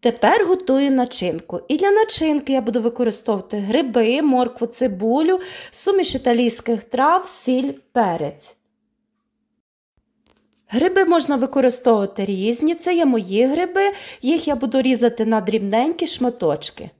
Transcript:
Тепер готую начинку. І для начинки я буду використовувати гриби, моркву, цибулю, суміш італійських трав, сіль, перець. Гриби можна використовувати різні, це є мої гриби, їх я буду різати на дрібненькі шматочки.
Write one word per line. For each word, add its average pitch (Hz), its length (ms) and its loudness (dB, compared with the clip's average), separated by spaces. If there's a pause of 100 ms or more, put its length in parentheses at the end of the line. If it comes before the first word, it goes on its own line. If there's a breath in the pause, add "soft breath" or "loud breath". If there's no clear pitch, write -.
Тепер 285 440 2
готую 285 440 2
начинку. 180 760 -2
І 294 80 0
для 392 140 2
начинки 320 640 0
я 262 80 2
буду 226 200 -2
використовувати 220 760 -2
гриби, 233 640 0
моркву, 247 440 0
цибулю, 247 760 0 (300 loud breath)
суміш 392 440 0
італійських 233 720 0
трав, 320 420 0
сіль, 254 460 -2 (200)
перець. 165 640 -2 (2000)
Гриби 370 360 2
можна 330 320 2
використовувати 240 880 0
різні, 226 500 -2
це 339 220 -2
є 339 80 2
мої 220 420 2
гриби, 359 460 0 (300 loud breath)
їх 311 260 0
я 285 80 0
буду 254 260 0
різати 233 440 2
на 226 140 2
дрібненькі 220 680 -2
шматочки. 202 920 -4